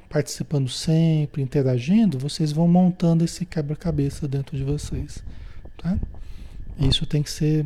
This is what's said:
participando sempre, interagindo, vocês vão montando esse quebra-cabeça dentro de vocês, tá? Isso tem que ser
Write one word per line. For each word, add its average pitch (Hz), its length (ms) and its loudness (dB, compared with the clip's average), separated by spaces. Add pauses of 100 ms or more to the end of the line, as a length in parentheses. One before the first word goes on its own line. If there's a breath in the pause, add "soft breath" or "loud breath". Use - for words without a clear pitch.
participando 143 600 -2
sempre, 160 720 2
interagindo, 135 800 2
vocês 147 340 -2
vão 165 160 4
montando 170 560 4
esse 175 220 -4
quebra-cabeça 147 800 -2
dentro 139 280 -4
de 135 60 -4
vocês, - 640 -6 (540 loud breath)
tá? 175 200 -2 (800 loud breath)
Isso 139 280 2
tem 147 160 0
que - 80 -6
ser 156 360 2